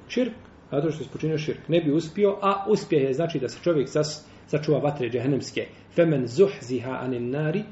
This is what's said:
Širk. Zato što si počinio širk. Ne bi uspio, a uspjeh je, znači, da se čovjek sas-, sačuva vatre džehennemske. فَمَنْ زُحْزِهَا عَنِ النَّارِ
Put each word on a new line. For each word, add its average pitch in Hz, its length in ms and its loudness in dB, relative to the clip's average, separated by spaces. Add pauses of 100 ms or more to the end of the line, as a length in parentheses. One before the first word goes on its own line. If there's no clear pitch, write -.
Širk. 240 260 -2 (380)
Zato 147 200 0
što - 120 -8
si - 60 -14
počinio 156 280 -4
širk. - 300 -6
Ne 165 140 4
bi 151 100 2
uspio, 196 500 2
a 196 280 2
uspjeh 165 340 2
je, 135 100 2
znači, 160 260 -2
da 123 100 -4
se - 140 -14
čovjek 156 260 2
sas-, - 360 -2 (220)
sačuva 151 320 0
vatre 139 300 -2
džehennemske. 120 580 -2 (300)
فَمَنْ 156 280 4
زُحْزِهَا 127 680 2 (100)
عَنِ 127 100 -2
النَّارِ 151 580 -2